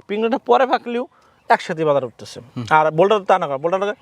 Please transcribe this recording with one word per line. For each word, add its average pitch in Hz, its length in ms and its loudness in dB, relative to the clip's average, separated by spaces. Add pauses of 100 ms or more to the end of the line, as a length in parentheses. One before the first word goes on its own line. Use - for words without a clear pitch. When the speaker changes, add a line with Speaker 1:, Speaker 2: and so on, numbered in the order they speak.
Speaker 1:
পিঙ্ক 214 160 -4
রোজটা 226 140 0
পরে 247 280 2
পাকলেও 240 420 -4 (420)
একসাথে 165 360 -2
বাজার 139 200 2
উঠতেছে। - 340 -16
Speaker 2:
হুম। 117 300 -12
Speaker 1:
আর 156 220 4
বোল্ডার 196 280 4
তা 185 200 2
না, 143 180 -4
বোল্ডার 190 440 -2